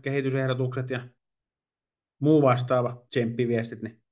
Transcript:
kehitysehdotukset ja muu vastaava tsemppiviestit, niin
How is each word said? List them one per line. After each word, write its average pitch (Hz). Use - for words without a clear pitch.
kehitysehdotukset 131
ja 123
muu 151
vastaava 123
tsemppiviestit, 113
niin 113